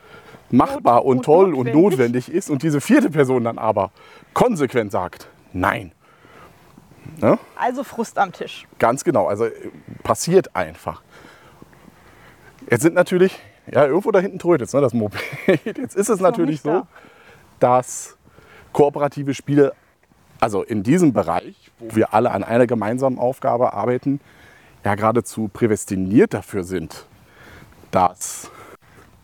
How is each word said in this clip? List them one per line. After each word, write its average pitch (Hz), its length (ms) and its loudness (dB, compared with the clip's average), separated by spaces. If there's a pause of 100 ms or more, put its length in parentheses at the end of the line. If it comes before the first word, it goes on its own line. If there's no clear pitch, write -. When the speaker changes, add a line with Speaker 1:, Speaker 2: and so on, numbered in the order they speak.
(500)
Speaker 1:
machbar 147 460 2
Speaker 2:
Not- 117 80 4
Speaker 1:
und 131 140 2
Speaker 2:
und 127 60 -6
Speaker 1:
toll 165 200 6 (100)
und 127 140 -2
Speaker 2:
notwendig. 127 60 0
Speaker 1:
notwendig 131 580 2
ist 175 180 -4
und 143 120 -4
diese 151 200 0
vierte 277 260 2
Person 131 360 0
dann 113 120 -4
aber 104 340 0 (440)
konsequent 139 580 0
sagt, 90 360 -8 (240)
"Nein." 95 400 -4 (1300)
Ne? 120 180 2 (180)
Speaker 2:
Also 254 280 -4
Frust - 340 -8
am 190 140 -2
Tisch. - 340 -14 (120)
Speaker 1:
Ganz 120 260 2
genau, 113 240 2
also, 104 180 -2
äh, 110 60 -6 (500)
passiert 160 540 0
einfach. 82 460 -8 (1700)
Jetzt 117 140 0
sind 165 120 2
natürlich, 180 440 2 (340)
ja, 143 140 4
irgendwo 180 240 0
da 202 80 4
hinten 190 200 -2
trödelt's, 156 340 0
ne, 135 80 0
das 135 120 2
Moped. 107 280 -4 (260)
<laughs> 185 180 2
Jetzt - 300 -10
ist - 0 -
es 202 140 -2
Speaker 2:
Ist 202 120 -2
noch 185 100 4
Speaker 1:
natürlich 156 320 -2
Speaker 2:
nicht - 20 -
Speaker 1:
so, 147 60 -2
Speaker 2:
da. 185 160 -2 (720)
Speaker 1:
dass - 560 0 (560)
kooperative 143 600 0
Spiele, 143 380 2 (680)
also 101 220 0
in 110 200 -4
diesem 151 300 4
Bereich, 90 640 -4
wo 113 180 -12
wir 110 180 2
alle 123 160 2
an 101 140 -4
einer 120 220 2
gemeinsamen 120 520 -2
Aufgabe 123 540 -2
arbeiten, 123 480 -4 (640)
ja 101 100 0
geradezu 110 580 -2
prädestiniert 104 800 0
dafür 107 320 -6
sind, 87 420 -10 (840)
dass - 600 -2 (720)